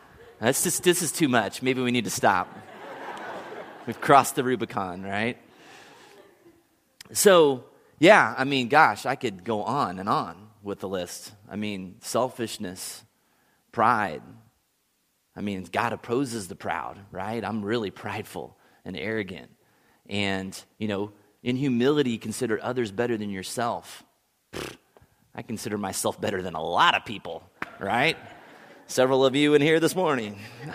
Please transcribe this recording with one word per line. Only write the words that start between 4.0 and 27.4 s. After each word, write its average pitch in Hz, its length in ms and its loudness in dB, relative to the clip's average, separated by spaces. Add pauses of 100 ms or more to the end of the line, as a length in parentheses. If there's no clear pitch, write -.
crossed 139 360 6
the 135 80 -2
Rubicon, 98 580 -4
right? 104 360 -4 (1700)
So, 147 520 6 (340)
yeah, 151 380 8
I 131 80 0
mean, 131 240 0
gosh, 135 380 4
I 131 100 -2
could 95 260 -6
go 104 220 -2
on 107 340 -2
and 98 100 -6
on 104 400 -4 (140)
with 101 180 -8
the 98 80 -8
list. 90 440 -8 (180)
I 98 60 -10
mean, 101 440 -8
selfishness, 113 1040 -6 (680)
pride. 107 500 2 (1120)
I 95 60 -12
mean, 95 300 -6
God 110 220 0
opposes 117 560 -4
the 92 80 -14
proud, 82 420 -8 (120)
right? 104 340 -8
I'm 104 200 -6
really 107 260 -2
prideful 101 640 -12 (280)
and 92 120 -10
arrogant. 92 540 -6 (580)
And, 98 500 -2 (200)
you 107 100 -4
know, 101 240 -4 (300)
in 123 140 -2
humility, 127 640 2
consider 110 440 -2
others 120 280 -4
better 117 260 -2
than 104 140 -6
yourself. 98 760 -8 (480)
Pfft, - 240 -10 (580)
I 120 80 -12
consider 107 360 -8
myself 98 420 -4
better 101 220 -2
than 90 120 -6
a 80 80 -6
lot 110 320 4
of - 100 -4
people, 87 380 -10 (360)